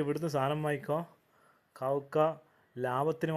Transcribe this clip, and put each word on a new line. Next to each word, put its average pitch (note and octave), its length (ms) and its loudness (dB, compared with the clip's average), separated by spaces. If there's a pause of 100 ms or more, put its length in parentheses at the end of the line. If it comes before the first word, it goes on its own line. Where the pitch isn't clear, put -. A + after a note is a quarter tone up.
ഇവിടുന്ന് D3 340 -2
സാധനം C#3+ 320 2
വാങ്ങിക്കോ. D3 320 -2 (760)
കാവുക്ക C#3 420 -2 (580)
ലാഭത്തിന് C#3+ 600 0